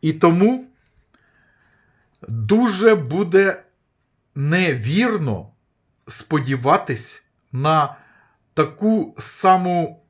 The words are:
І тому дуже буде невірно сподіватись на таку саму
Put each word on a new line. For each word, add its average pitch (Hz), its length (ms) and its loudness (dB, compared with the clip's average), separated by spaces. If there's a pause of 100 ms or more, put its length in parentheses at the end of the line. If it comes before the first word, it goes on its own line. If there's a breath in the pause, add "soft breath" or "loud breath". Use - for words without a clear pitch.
І 156 120 -2
тому 185 520 2 (1600)
дуже 202 680 2
буде 180 680 0 (720)
невірно 147 1160 -2 (560)
сподіватись 135 1160 -2 (280)
на 147 440 0 (580 loud breath)
таку 190 680 0
саму 180 920 -2